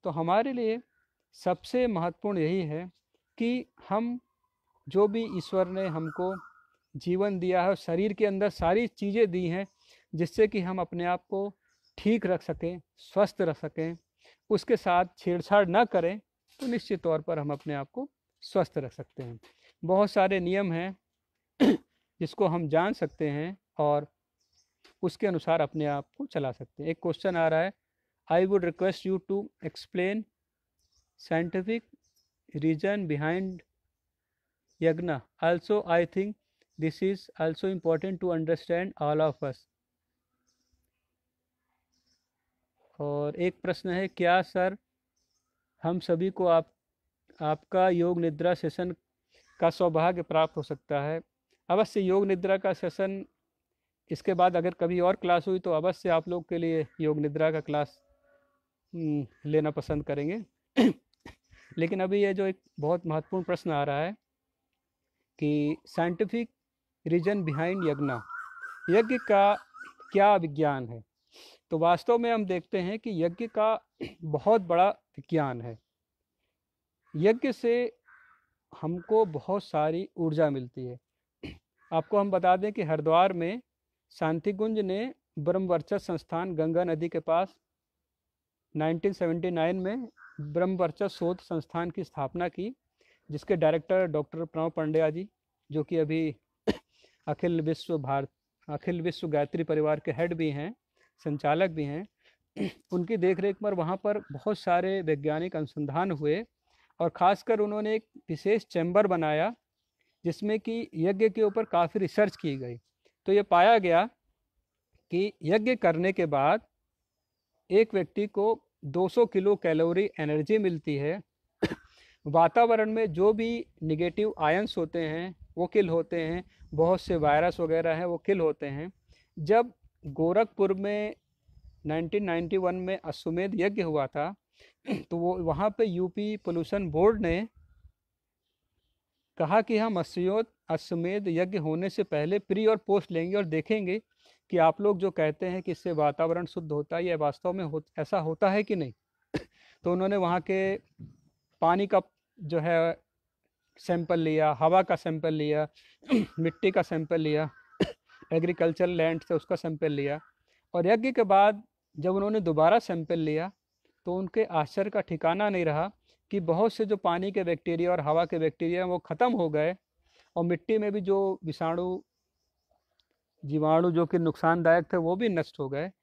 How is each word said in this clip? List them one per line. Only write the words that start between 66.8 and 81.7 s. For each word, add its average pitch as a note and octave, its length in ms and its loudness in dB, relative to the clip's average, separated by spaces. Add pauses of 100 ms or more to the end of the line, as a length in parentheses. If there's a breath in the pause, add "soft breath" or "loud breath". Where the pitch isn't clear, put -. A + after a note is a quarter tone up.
रीजन F3 360 0
बिहाइंड E3 440 -2
यज्ञ, - 1120 -4
यज्ञ A#3 200 2
का G3+ 380 4 (560)
क्या G3+ 240 6
विज्ञान D3 540 -2
है, A2+ 140 -14 (680 loud breath)
तो E3 60 -2
वास्तव F3 400 4
में A#3 160 0
हम G#3+ 120 0
देखते F#3 340 -4
हैं F#3+ 200 -4
कि F3+ 240 -4
यज्ञ F3+ 240 -2
का A3 400 0 (140)
<clears throat> - 220 -14
बहुत F3 380 2
बड़ा F3 280 4
विज्ञान C#3+ 720 -4
है। A2+ 160 -12 (1400)
यज्ञ A3+ 360 2
से A#3+ 460 -2 (840)
हमको F3+ 440 0
बहुत F#3 380 -6
सारी D#3+ 540 -2
ऊर्जा D#3+ 320 2
मिलती C3 360 -8
है। B2 140 -12 (440)
<clears throat> - 160 -16 (340)